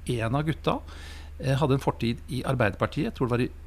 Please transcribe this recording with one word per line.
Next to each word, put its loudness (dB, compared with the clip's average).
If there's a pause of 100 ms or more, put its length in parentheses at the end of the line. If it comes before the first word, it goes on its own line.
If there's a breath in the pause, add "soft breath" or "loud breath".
en 0
av 2
gutta, 0 (600 loud breath)
eh, 2
hadde 4
en 4
fortid 0
i -4
Arbeiderpartiet, 2
jeg -6
tror 0
det 0
var 2
i -4 (160)